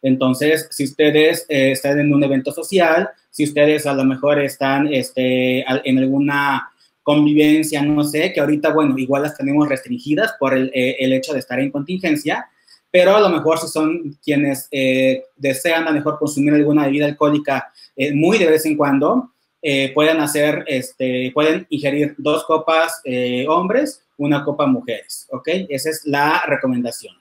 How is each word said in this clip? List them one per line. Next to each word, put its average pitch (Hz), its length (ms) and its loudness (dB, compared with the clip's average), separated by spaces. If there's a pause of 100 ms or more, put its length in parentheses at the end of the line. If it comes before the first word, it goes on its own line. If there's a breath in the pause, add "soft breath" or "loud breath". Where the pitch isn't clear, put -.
Entonces, 135 680 0
si - 120 -4
ustedes, 151 640 2
eh, 135 240 2
están 139 260 -2
en 147 160 2
un 143 80 4
evento 135 300 0
social, 170 600 0 (180 loud breath)
si - 160 -2
ustedes 147 400 2
a 139 80 0
lo 135 100 0
mejor 139 380 2
están, 139 520 0
este, 127 720 0
al-, 131 200 -2
en 131 140 2
alguna 139 720 0 (320 soft breath)
convivencia, 151 800 2
no 147 220 2
sé, 156 300 -2
que 151 80 0
ahorita, 147 320 0
bueno, 147 240 2
igual 135 260 -2
las 147 140 -6
tenemos 143 320 0
restringidas 139 680 -4
por 135 160 0
el, 131 200 0
eh, 131 260 -2
el 131 140 0
hecho 131 180 -2
de 139 80 -4
estar 123 220 -6
en 139 100 -2
contingencia, 151 760 -4 (420 soft breath)
pero 180 240 4
a 214 60 4
lo 196 80 4
mejor 160 280 0
si 160 120 -8
son 156 520 -4
quienes, 143 480 -2
eh, 131 540 0 (140)
desean 160 460 -2
a 160 80 -2
lo 151 40 0
mejor 147 240 -2
consumir 147 360 0
alguna 147 320 2
bebida 147 180 0
alcohólica, 147 680 0 (240 loud breath)
eh, 143 180 -2
muy 165 240 2
de 180 100 4
vez 156 180 4
en 151 100 0
cuando, 147 560 0 (360)
eh, 135 280 0
pueden 156 240 4
hacer, 147 480 0
este, 127 680 -4
pueden 156 380 0
ingerir 143 480 -2
dos 151 260 -2
copas, 160 580 0
eh, 127 460 -2
hombres, 190 560 -2 (100)
una 147 280 -2
copa 143 240 -2
mujeres, 120 640 -4
¿ok? 127 160 -10 (220)
Esa 139 200 -4
es 156 160 -8
la 143 400 0
recomendación. 127 760 -4